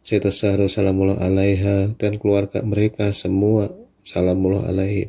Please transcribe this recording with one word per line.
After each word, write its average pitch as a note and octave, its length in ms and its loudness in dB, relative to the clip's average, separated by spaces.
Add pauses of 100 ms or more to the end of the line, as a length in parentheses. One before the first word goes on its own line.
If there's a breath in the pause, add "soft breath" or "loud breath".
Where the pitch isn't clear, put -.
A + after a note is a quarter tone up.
Sayyidah G2+ 320 0
Zahra G2+ 320 2
salamullah F#2+ 480 0
alaiha G2 800 0
dan G#2 240 -4
keluarga G2+ 400 0
mereka G#2 480 0
semua G2+ 640 0 (320)
salamullah F#2 640 0
alaihi. G2 400 -2